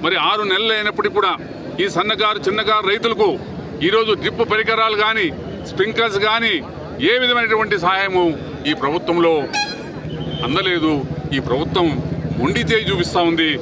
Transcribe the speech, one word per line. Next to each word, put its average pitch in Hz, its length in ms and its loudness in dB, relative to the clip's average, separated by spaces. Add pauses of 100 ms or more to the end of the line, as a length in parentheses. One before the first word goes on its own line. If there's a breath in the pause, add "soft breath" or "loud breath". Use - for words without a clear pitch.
మరి 180 120 2 (140)
ఆరు 214 120 2 (100)
నెలలు 220 260 2
అయినప్పటికీ 202 400 0
కూడా 190 140 2 (500)
ఈ 196 140 2
సన్నకారు, 214 500 0
చిన్నకారు 214 460 2
రైతులకు 220 360 2 (600)
ఈరోజు 220 240 2 (100)
డ్రిప్ 220 200 -2 (120)
పరికరాలు 220 500 2
కానీ, 220 220 2 (440)
స్ప్రింక్లర్స్ 214 480 0 (100)
కానీ 226 260 2 (560)
ఏ - 20 4 (100)
విధమైనటువంటి 220 640 2
సహాయము 190 400 2 (460)
ఈ 151 120 2
ప్రభుత్వంలో 165 540 2 (1080)
అందలేదు. 165 460 2 (440)
ఈ - 100 0
ప్రభుత్వం 165 420 0 (520)
మొండి 156 300 0
చేయి 220 200 2
చూపిస్తా 180 300 0 (100)
ఉంది 160 180 2 (140)